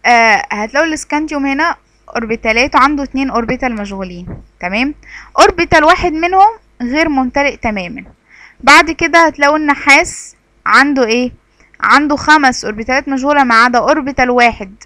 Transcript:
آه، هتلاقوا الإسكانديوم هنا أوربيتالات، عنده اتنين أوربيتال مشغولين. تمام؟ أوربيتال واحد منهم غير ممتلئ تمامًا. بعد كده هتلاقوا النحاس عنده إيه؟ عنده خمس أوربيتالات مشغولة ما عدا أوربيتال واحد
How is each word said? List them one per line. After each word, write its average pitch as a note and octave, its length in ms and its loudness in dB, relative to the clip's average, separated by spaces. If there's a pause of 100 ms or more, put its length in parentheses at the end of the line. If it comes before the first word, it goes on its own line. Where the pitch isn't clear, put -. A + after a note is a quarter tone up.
آه، A3+ 460 2
هتلاقوا A3 360 -2
الإسكانديوم D4+ 580 -6
هنا D4 300 -2 (320)
أوربيتالات، A3+ 680 -2
عنده C#4 260 2
اتنين C4 280 -4
أوربيتال A#3+ 440 -4
مشغولين. F#3+ 520 -10 (340)
تمام؟ A3 340 -4 (440)
أوربيتال E4+ 460 4
واحد F4 280 2
منهم F#4 360 2 (340)
غير D4 260 0
ممتلئ C4+ 480 -2
تمامًا. F#3 480 -8 (560)
بعد D#4 300 4
كده E4 360 2
هتلاقوا D4 300 0
النحاس D4 800 0 (320)
عنده C4+ 380 2
إيه؟ A#3+ 280 -2 (480)
عنده C#4+ 360 2
خمس C#4+ 480 2
أوربيتالات A3+ 440 -4
مشغولة C#4 360 0
ما A#3+ 100 0
عدا A#3+ 240 4
أوربيتال C4 520 0
واحد A3+ 440 0 (120)